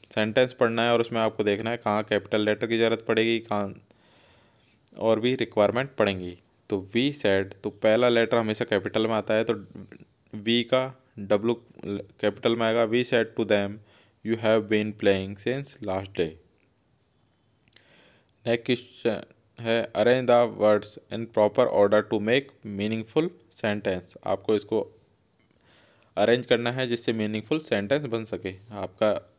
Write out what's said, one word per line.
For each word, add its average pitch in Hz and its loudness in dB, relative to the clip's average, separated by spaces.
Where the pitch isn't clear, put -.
सेंटेंस 113 2
पढ़ना 113 2
है 120 2
और 117 4
उसमें 117 -2
आपको 110 0
देखना 104 0
है 117 -4
कहाँ 107 0
कैपिटल 104 0
लेटर 107 0
की 113 0
ज़रूरत 113 2
पड़ेगी, 113 2
कहाँ 104 -6
और 110 2
भी 127 2
रिक्वायरमेंट 110 0
पड़ेंगी। 92 -2
तो 98 -6
we 135 2
said, 98 0
तो 107 -6
पहला 113 2
लेटर 117 2
हमेशा 110 -2
कैपिटल 110 0
में 113 -2
आता 107 -2
है, 110 2
तो 117 -2
वी 113 0
का 131 -2
W 104 0
कैपिटल 107 0
में 117 0
आएगा। 113 2
We 120 0
said 117 0
to 110 -2
them, 101 0
"You 110 -2
have 110 2
been 107 0
playing 98 0
since 135 -6
last 98 -6
day।" 82 -2
नेक्स्ट 117 0
क्वेश्चन - -2
है, 113 -2
arrange 123 2
the 120 4
words 104 2
in 113 -10
proper 110 2
order 101 4
to 104 -2
make 131 2
meaningful 110 -4
sentence। 101 -4
आपको 98 -2
इसको - -4
अरेंज 117 2
करना 120 0
है 131 -4
जिससे 117 -2
मीनिंगफुल 107 -4
सेंटेंस 127 -2
बन 113 -6
सके। 95 -8
आपका - -2